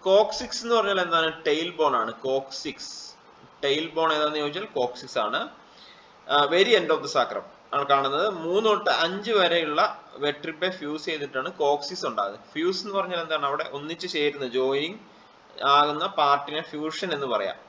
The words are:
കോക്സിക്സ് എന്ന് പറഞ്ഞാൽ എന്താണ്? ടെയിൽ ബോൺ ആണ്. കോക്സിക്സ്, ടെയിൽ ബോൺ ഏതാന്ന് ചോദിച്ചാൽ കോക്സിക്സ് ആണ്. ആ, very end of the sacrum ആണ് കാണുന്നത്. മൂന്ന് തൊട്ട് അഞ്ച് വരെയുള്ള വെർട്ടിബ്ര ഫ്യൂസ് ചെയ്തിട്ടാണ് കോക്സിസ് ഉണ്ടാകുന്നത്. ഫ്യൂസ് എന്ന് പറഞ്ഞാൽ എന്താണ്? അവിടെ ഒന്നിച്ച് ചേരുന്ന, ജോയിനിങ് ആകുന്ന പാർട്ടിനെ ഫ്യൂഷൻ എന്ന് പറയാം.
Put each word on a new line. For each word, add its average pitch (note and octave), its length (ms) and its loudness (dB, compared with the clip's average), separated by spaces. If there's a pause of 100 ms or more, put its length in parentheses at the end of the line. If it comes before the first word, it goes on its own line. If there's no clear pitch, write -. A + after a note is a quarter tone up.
കോക്സിക്സ് G#3+ 600 2
എന്ന് A#3 120 0
പറഞ്ഞാൽ G3+ 260 2
എന്താണ്? E3 460 0
ടെയിൽ D#3+ 240 0
ബോൺ D#3 260 2
ആണ്. A2+ 160 0
കോക്സിക്സ്, - 1000 -6 (500)
ടെയിൽ D3+ 260 0
ബോൺ D#3+ 220 2
ഏതാന്ന് D3+ 260 0
ചോദിച്ചാൽ D3+ 260 -4
കോക്സിക്സ് C3 540 -4
ആണ്. B2 300 -2 (800)
ആ, C#3+ 160 4
very F3+ 260 4
end F#3 160 4
of D#3 100 4
the C3+ 120 -6
sacrum A#2 340 0 (320)
ആണ് C#3 120 0
കാണുന്നത്. C#3 420 2
മൂന്ന് F#3 400 0
തൊട്ട് G3+ 220 2
അഞ്ച് F#3 420 0
വരെയുള്ള E3+ 720 2 (100)
വെർട്ടിബ്ര D3+ 560 -4
ഫ്യൂസ് D3+ 340 -8
ചെയ്തിട്ടാണ് C#3+ 480 -4
കോക്സിസ് D3+ 540 0
ഉണ്ടാകുന്നത്. G#2+ 340 -4 (120)
ഫ്യൂസ് F3+ 300 -2
എന്ന് G3 160 -4
പറഞ്ഞാൽ F3+ 220 -4
എന്താണ്? D#3 260 -2
അവിടെ C#3+ 260 -2
ഒന്നിച്ച് D#3 360 -10
ചേരുന്ന, C#3+ 400 -2
ജോയിനിങ് C3+ 500 0 (680)
ആകുന്ന D3 420 4
പാർട്ടിനെ D3 560 2
ഫ്യൂഷൻ D#3 500 -6
എന്ന് C#3 140 -4
പറയാം. G2+ 300 -2 (120)